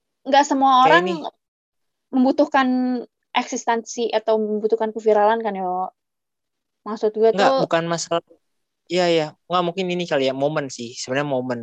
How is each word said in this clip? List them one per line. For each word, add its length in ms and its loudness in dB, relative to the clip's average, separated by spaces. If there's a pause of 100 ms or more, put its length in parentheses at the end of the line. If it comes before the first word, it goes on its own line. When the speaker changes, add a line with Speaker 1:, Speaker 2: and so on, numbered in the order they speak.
(280)
Speaker 1:
nggak 200 4
semua 240 2 (100)
Speaker 2:
kayak 60 6
Speaker 1:
orang 160 6
Speaker 2:
ini. 100 -4 (1000)
Speaker 1:
membutuhkan 520 2 (680)
eksistensi 760 -4
atau 280 0
membutuhkan 560 -2
keviralan 480 2
kan, 120 -4
yo. 360 -6 (960)
Maksud 280 -2
gue 200 4
Speaker 2:
Nggak, 40 -2
Speaker 1:
tuh 120 4 (120)
Speaker 2:
bukan 200 0 (100)
masalah. 300 -4 (680)
Iya, 220 0
iya. 140 2 (200)
Nggak, 200 0
mungkin 260 -4
ini 180 -4
kali 180 0
ya, 60 -4
momen 320 -2
sih. 320 -14
Sebenarnya 320 -4
momen, 320 -4